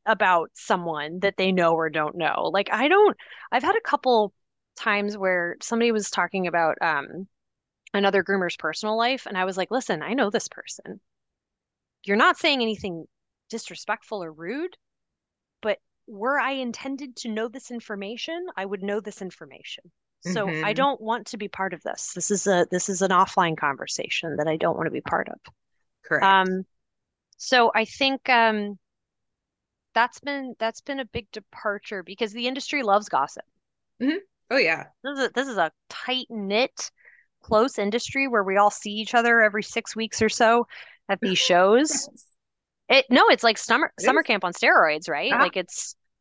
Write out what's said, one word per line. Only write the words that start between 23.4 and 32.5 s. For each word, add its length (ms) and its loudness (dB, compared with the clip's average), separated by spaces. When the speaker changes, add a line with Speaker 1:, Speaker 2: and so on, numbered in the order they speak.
Speaker 1:
conversation 800 -4
that 120 -2
I 80 0
don't 200 0
want 100 -4
to 60 -2
be 80 -6
part 280 -4
of." 100 -14
Speaker 2:
Correct. 200 0
Speaker 1:
Um, 400 4
so 360 4
I 120 0
think, 420 -4
um, 500 2
that's 260 2
been, 380 -4
that's 240 -4
been 180 -6
a 60 -6
big 260 -10
departure 720 -8
because 300 -6
the 140 -6
industry 360 -4